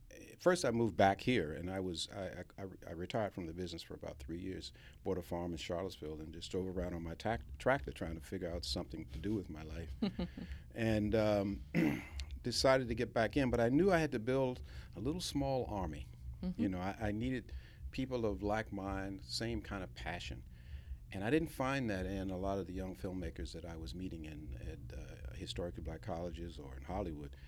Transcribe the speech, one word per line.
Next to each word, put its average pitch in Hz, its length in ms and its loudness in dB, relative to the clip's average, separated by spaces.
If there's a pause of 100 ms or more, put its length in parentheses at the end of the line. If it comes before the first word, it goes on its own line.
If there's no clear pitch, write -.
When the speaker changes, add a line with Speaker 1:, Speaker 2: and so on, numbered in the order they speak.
(400)
Speaker 1:
first 175 260 6
I 123 60 4
moved 117 240 4
back 98 260 10
here, 87 380 4
and 87 100 -2
I 95 100 -2
was, 90 360 -2
I, 101 60 -4
I, 90 400 -8
I - 20 -8
re-, 95 140 -8 (120)
I - 40 -6
retired 92 400 0
from 90 140 -4
the 80 60 -6
business 85 280 -4
for - 140 -10
about - 240 -8
three 82 180 -6
years, 92 340 -6 (320)
bought 92 140 2
a 90 40 -2
farm 87 300 -2
in 82 60 -2
Charlottesville, 85 600 -4
and 78 140 -8
just 85 180 -10
drove 92 160 0 (100)
around 90 160 0
on 85 100 -2
my 82 120 -4
tac-, 113 260 0 (180)
tractor 131 320 2
trying 82 240 -4
to 82 60 -8
figure 90 320 -4
out 87 120 -4
something 82 480 -4
to 80 60 -6
do 101 140 0
with 101 160 -2
my 78 140 -8
life. 82 540 -4
Speaker 2:
<laughs> 175 100 -2 (480)
Speaker 1:
And, 110 400 4
um, 104 440 4 (140)
<clears throat> 156 300 4 (400)
decided 131 440 6
to 120 60 0
get 113 180 0
back 113 240 4
in, 139 140 6
but 117 100 4
I 117 100 8
knew 170 220 8
I 170 60 8
had 156 140 4
to 123 80 2
build 127 420 2 (340)
a - 40 -8
little 147 200 0
small 135 520 2
army. 82 340 -2 (400)
Speaker 2:
Mm-hmm. 185 160 0
Speaker 1:
You 101 80 4
know, 92 80 0
I, 117 300 0
I 104 40 4
needed 120 400 0 (380)
people 127 380 2
of 98 160 0
like 107 280 2
mind, 95 560 -2
same 113 320 0
kind 98 240 -4
of - 120 -8
passion. - 480 -6 (680)
And 95 120 -2
I 113 80 2
didn't 160 180 4
find 131 400 0
that 92 160 0
in 95 240 -2
a 92 80 -2
lot 98 220 0
of 90 80 -4
the 90 60 -6
young 92 220 -4
filmmakers 90 580 -4
that 82 120 -8
I 85 100 -8
was 80 200 -8
meeting 87 300 -4
in 78 220 -10 (240)
at, - 280 -8
uh, - 360 -8
historically 85 460 -4
black 80 220 -6
colleges 85 600 -4
or 69 140 -10
in 67 60 -10
Hollywood. 78 480 -4 (160)